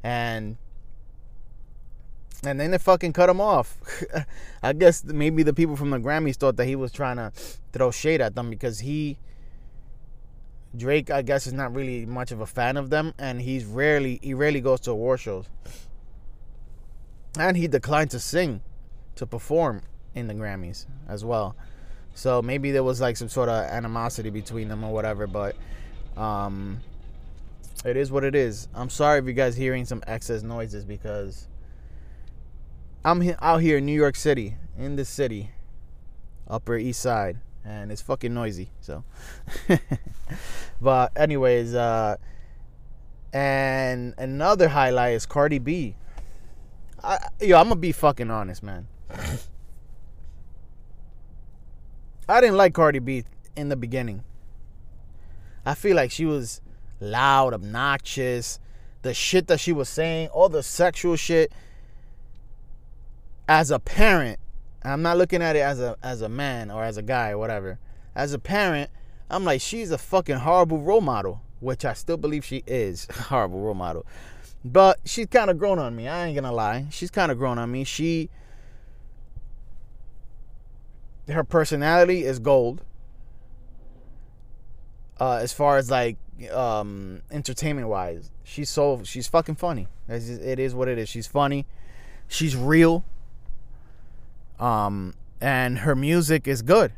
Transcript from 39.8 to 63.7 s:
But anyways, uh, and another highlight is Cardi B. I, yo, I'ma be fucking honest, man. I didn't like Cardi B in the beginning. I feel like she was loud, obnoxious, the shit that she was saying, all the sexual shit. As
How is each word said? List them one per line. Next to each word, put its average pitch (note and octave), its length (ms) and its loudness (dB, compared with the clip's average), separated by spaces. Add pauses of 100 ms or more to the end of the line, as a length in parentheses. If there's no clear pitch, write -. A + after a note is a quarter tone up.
But B2+ 340 4
anyways, B2+ 580 4
uh, A#2 440 2 (1120)
and C3 840 0
another D#3+ 500 6
highlight B2+ 460 6
is A2+ 120 0
Cardi D3 320 4
B. C3 380 -2 (1080)
I, F#3+ 160 0 (220)
yo, G3+ 180 10
I'ma G3+ 180 10
be E3 180 0
fucking B2+ 360 2
honest, G2+ 320 -4
man. G2 260 -8 (3500)
I A3+ 140 8
didn't G#3+ 160 8
like F#3+ 160 8
Cardi D3+ 260 6
B B2+ 240 -4 (320)
in D3 140 -4
the C#3 80 0
beginning. A#2 480 -4 (1400)
I C#3 100 0
feel G3 200 4
like C3 160 4
she D#3+ 140 -2
was C#3+ 340 -2 (400)
loud, B2+ 540 6
obnoxious, B2 1080 -2 (420)
the B2+ 120 -2
shit - 340 2
that F3 140 6
she E3+ 100 0
was C#3+ 160 2
saying, D#3+ 400 -2
all E3+ 220 8
the D#3 120 2
sexual F3 540 2
shit. D#3+ 380 4 (2000)
As D#3 220 8